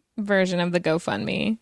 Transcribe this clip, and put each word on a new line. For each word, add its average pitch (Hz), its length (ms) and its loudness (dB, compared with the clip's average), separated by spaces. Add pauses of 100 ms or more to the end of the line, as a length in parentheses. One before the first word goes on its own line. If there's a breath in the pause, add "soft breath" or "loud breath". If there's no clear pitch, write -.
(180)
version 190 400 2
of 175 140 0
the 175 80 2
GoFundMe 180 800 -2